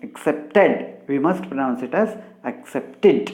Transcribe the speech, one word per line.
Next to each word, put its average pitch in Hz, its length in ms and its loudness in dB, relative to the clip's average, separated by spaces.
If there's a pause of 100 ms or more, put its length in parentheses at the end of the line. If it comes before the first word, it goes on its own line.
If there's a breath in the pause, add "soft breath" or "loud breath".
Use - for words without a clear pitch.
accepted. - 1040 0
We 139 120 -2
must 175 280 0
pronounce 131 340 -4
it 123 120 -6
as 202 240 0 (260 loud breath)
accepted. 127 920 0